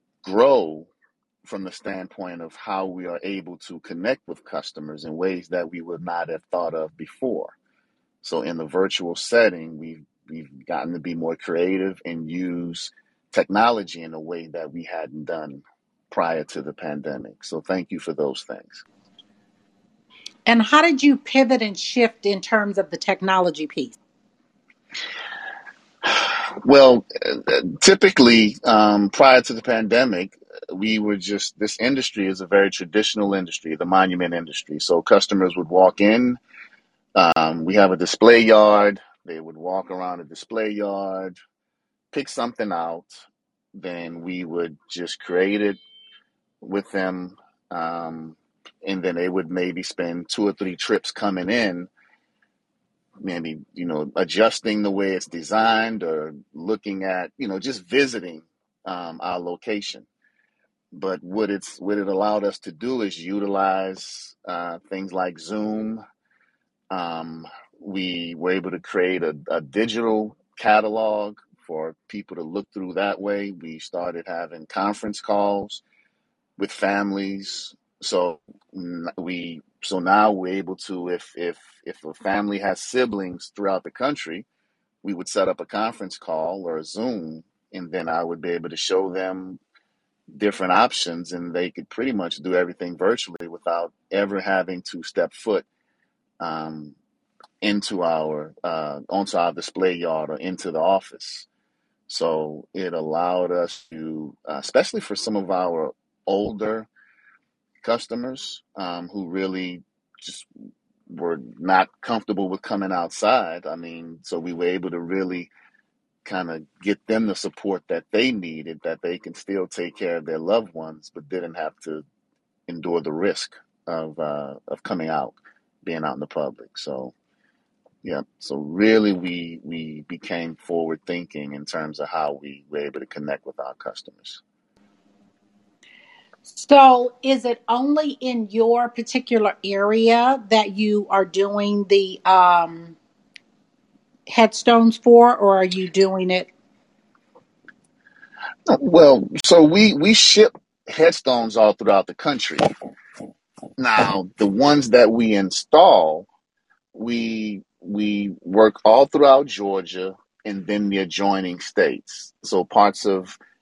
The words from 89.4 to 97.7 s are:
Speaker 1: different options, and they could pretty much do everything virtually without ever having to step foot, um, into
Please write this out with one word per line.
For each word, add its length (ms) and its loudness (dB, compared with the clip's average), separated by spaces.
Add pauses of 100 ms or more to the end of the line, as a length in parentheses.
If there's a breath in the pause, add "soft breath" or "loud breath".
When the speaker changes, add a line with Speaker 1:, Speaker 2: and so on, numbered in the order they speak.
Speaker 1:
different 380 0
options, 600 0
and 200 -10
they 180 -4
could 180 -16
pretty 240 -6
much 240 -6
do 180 -4
everything 420 -4
virtually 500 -4
without 460 -6 (180)
ever 280 -2
having 420 -2 (100)
to 120 -14
step 300 -4
foot, 320 -4 (720)
um, 560 -10 (640)
into 420 -4